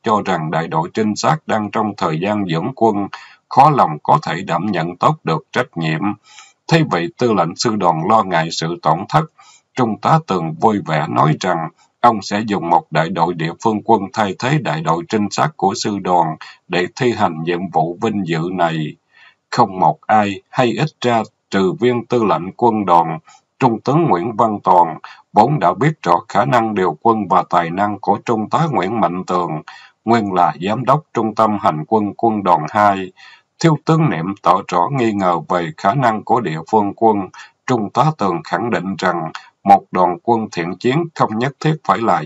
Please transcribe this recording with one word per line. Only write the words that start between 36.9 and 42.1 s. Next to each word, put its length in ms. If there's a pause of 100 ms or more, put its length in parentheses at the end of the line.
quân. 220 (500)
Trung 220
tá 160 (120)
Tường 260
khẳng 260
định 280
rằng 340 (320)
một 280
đoàn 320
quân 280
thiện 280
chiến 240 (120)
không 220
nhất 220
thiết 240
phải 140
là 280